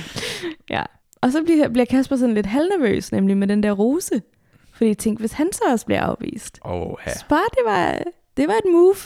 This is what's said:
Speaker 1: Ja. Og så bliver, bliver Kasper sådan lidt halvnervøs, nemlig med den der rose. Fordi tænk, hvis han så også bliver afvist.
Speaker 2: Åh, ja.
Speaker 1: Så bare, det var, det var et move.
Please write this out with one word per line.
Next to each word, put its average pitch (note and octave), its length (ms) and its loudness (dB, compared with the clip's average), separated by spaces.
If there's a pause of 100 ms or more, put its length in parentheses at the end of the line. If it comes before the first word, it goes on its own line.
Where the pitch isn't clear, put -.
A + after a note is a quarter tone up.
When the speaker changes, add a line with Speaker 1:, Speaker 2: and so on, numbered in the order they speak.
(680)
Speaker 1:
Ja. - 140 -2 (380)
Og B3 100 2
så D#4 120 0
bliver, D#4+ 240 4
bliver A#3+ 180 2
Kasper C4 300 0
sådan A#3+ 200 2
lidt G#3 100 0
halvnervøs, C#4+ 680 0
nemlig G3 260 2
med G3 100 0
den G#3 160 2
der G#3 80 2
rose. B3 500 0 (520)
Fordi A3 200 2
tænk, G#3+ 260 -2
hvis A3 120 -4
han E4+ 220 -2
så - 80 -8 (100)
også A3+ 140 0
bliver - 160 0
afvist. - 640 -6
Speaker 2:
Åh, - 280 -6 (120)
ja. - 80 -6
Speaker 1:
Så - 160 -12
bare, D#4 220 4
det B4+ 140 0
var, G#4 320 0 (400)
det C#4 100 2
var F#4+ 60 0
et G#4 180 2
move. F4 240 6 (100)